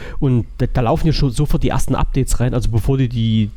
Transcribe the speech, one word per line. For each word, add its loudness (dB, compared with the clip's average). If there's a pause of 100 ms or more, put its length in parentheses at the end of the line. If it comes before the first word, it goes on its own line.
(200)
Und 0 (120)
da, -2
da 0
laufen 0
dir 2
schon 2
sofort 0
die 2
ersten 0
Updates 0
rein. 0
Also 0
bevor 0
du 0
die, 0